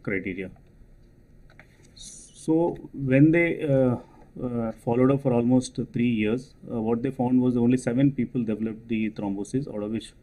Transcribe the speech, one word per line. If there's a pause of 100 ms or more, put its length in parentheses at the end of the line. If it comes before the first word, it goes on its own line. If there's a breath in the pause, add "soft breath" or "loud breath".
criteria. (1500 soft breath)
So (160)
when
they,
uh, (460 loud breath)
uh,
followed
up
for
almost (140)
three
years, (140)
uh,
what
they
found
was
only
seven
people
developed
the
thrombosis,
out
of
which